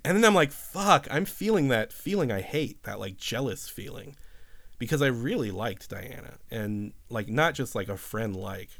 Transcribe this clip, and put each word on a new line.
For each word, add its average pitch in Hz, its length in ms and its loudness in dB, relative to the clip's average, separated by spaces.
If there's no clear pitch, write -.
and 180 140 4
then 226 80 8
I'm 208 100 8
like, 151 160 6
"Fuck, 190 580 4
I'm 151 140 0
feeling 190 460 2
that 110 240 2
feeling 170 400 0
I 98 80 0
hate, 139 420 -4
that, 104 160 -6
like, 98 160 -6
jealous 113 540 -4
feeling." - 480 -12
Because 135 220 0
I 143 60 6
really 127 440 0
liked 98 380 -6
Diana, - 440 -12
and, 104 400 -4
like, 113 200 -4
not 151 240 4
just, 156 220 -4
like, 98 120 -2
a 98 80 -4
friend, 107 400 -4
like, 95 440 -8